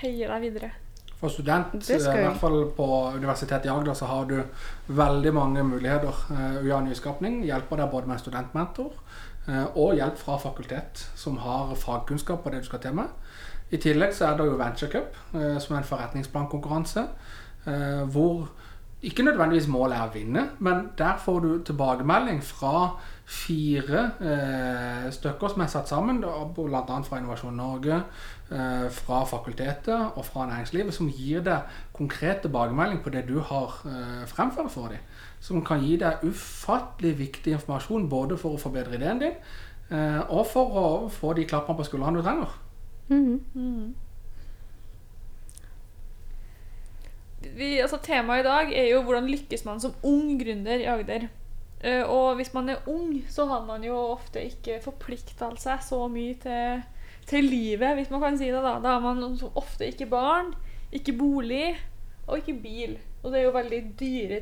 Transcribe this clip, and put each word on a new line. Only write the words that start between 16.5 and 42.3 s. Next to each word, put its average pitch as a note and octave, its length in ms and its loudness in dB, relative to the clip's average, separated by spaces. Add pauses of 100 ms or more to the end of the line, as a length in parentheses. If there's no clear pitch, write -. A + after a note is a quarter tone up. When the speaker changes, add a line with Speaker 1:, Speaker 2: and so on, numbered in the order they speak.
Speaker 2:
eh, C#3+ 420 0
hvor D#3+ 400 4 (540)
ikke A#3 200 0
nødvendigvis E3 440 6
målet B2+ 300 4
er A2+ 100 0
å G#2+ 60 -6
vinne, B2 360 0 (100)
men F#3 260 2 (120)
der F#3 220 4
får F3+ 240 2
du E3 60 4 (140)
tilbakemelding D3 800 4
fra E3 500 2 (320)
fire, D3+ 800 2 (180)
eh, B2+ 920 0
stykker C#3+ 400 -2
som F#3+ 100 0
er D#3+ 60 2
satt C#3+ 220 -2
sammen, A3 320 2
da, F#3 80 -2 (260)
blant C3+ 340 0
annet C3+ 180 -2
fra C3+ 120 -4
Innovasjon A#2+ 380 -4
Norge, C3 400 0 (540)
eh, B2+ 380 0
fra B2+ 360 0
fakultetet C#3+ 880 -2
og B2 100 -6
fra C3 220 -4
næringslivet, D#3+ 460 -2
som D#3+ 160 0
gir C3+ 320 -2
deg F3 200 2 (320)
konkret - 480 0
tilbakemelding C#3 640 2
på C#3 80 -4
det B2+ 160 -2
du C3+ 120 0
har, C3+ 360 -2 (100)
eh, B2 420 -8
fremført B3+ 440 -2
for A#2+ 160 -6
dem, G#2 120 -8 (420)
som E3 240 0
kan D3+ 180 2
gi D#3+ 140 4
deg E3 260 2
ufattelig F3+ 960 0
viktig C#3 360 -2
informasjon, D3+ 560 0
både C3+ 280 0
for D#3 180 -2
å C#3+ 40 -4
forbedre B2+ 360 -4
ideen F#3 240 0
din, D#4 160 0 (560)
eh, D3+ 380 2
og G#3+ 180 4
for B3+ 220 4
å G3 400 4
få D#3+ 260 0
de E3 100 4
klappene D3+ 320 0
på D3+ 80 0
skuldrene D3 320 2
du E3 60 2
trenger. C4+ 260 2 (600)